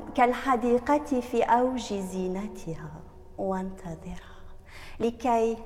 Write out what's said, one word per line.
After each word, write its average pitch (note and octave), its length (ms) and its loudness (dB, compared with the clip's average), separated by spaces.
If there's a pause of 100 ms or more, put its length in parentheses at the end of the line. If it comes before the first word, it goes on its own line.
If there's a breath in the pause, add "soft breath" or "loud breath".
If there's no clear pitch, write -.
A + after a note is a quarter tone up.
(140)
كالحديقة B3 1040 4
في A#3+ 220 0
أوج B3 520 2
زينتها F#3 960 -4 (480)
وانتظرها، F#3 1000 -6 (640 loud breath)
لكي A3+ 640 2